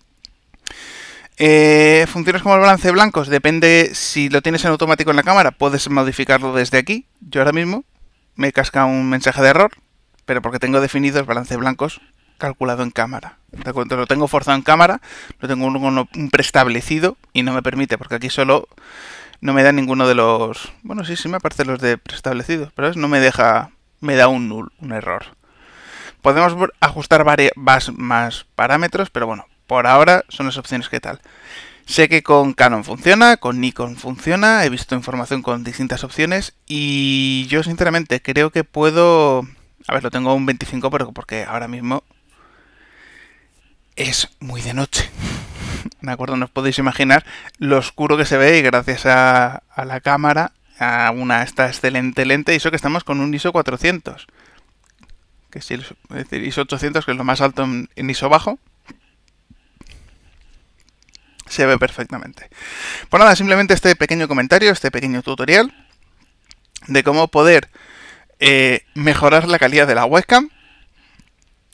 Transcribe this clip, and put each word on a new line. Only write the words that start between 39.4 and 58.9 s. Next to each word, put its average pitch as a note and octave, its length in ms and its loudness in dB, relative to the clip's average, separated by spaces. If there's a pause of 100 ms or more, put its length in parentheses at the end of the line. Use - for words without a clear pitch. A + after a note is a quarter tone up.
a - 60 -6
ver, C3 100 -4
lo A#2+ 60 -6
tengo B2+ 220 -2
a - 20 2
un C3+ 140 -2
veinticinco, C3 420 -6
pero C3+ 220 -4
porque A2 320 -10
ahora A#2 240 -8
mismo B2 360 -8 (1900)
es - 340 -6 (100)
muy B2 220 -12
de A#2+ 120 -8
noche. - 360 -4 (460)
<laughs> - 460 -12
¿De C3+ 100 -10
acuerdo? B2+ 260 -6
No B2+ 80 -2
os - 60 -18
podéis C3+ 280 -4
imaginar C3+ 460 2 (320)
lo C#3 200 0
oscuro D3 400 -2
que C#3+ 80 0
se C#3 120 0
ve D3 200 4
y D#3 40 4
gracias B2 440 0
a, B2+ 580 2 (100)
a C3 120 -8
la C3 160 -12
cámara, D3 500 0 (280)
a A#2+ 320 0
una, B2 320 -2
esta B2+ 240 -2
excelente B2+ 580 -4
lente, C#3+ 280 0
y D#3+ 40 0
eso E3 120 -2
que E3 60 -4
estamos D3+ 280 -4
con C#3+ 160 -6
un D3 140 -4
iso D#3 180 -4
cuatrocientos. E3 760 -4 (1200)
Que D3 120 -18
si - 120 -12
el, B2 80 -10
es - 340 -20
decir, C3 280 -10
iso C#3 180 -6
ochocientos, D3 440 -6
que C3+ 60 -6
es B2+ 60 -4
lo C3 60 -8
más C3 180 -2
alto C3+ 220 -2
en, B2 320 -6
en C3+ 140 -8
iso C3+ 200 -6
bajo, F3+ 300 2 (3000)